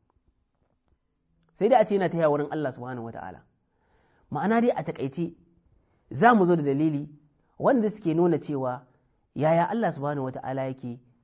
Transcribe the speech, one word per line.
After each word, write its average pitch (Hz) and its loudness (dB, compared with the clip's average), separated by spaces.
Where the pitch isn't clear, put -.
Sai 190 0
dai 240 8
a 214 4
ce 208 0
yana 190 2
tahiya 165 2
wurin 147 0
Allah 147 -4
subhanahu 123 -10
wa 113 -12
ta'ala. 87 -12
Ma'ana 202 0
dai 240 2
a - -4
taƙaice, 160 -6
za 208 4
mu 196 6
zo 175 4
da 156 -2
dalili 147 -2
wanda 208 2
suke 170 -4
nuna 170 2
cewa 131 -6
yaya 160 2
Allah 220 -2
subhanahu 139 -4
wa 131 -6
ta'ala 131 -6
yake 123 -12